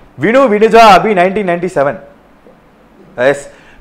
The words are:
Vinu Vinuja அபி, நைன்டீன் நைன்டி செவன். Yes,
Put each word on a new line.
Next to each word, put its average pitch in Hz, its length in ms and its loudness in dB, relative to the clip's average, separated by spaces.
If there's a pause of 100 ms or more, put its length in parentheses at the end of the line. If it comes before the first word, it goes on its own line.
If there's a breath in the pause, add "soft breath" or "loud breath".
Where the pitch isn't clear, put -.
(200)
Vinu 226 340 0
Vinuja 214 260 2
அபி, 208 340 4
நைன்டீன் 190 340 -2
நைன்டி 175 260 -6
செவன். 139 260 -4 (1160)
Yes, 135 320 -4 (300 soft breath)